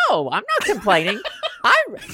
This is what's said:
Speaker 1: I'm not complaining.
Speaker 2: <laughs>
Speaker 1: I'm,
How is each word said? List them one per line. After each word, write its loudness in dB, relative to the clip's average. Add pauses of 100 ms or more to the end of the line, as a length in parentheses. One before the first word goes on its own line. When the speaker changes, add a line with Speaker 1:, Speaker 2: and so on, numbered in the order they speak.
Speaker 1:
I'm 0
not -2
complaining. 0 (240)
Speaker 2:
<laughs> -8
Speaker 1:
I'm, 2 (180)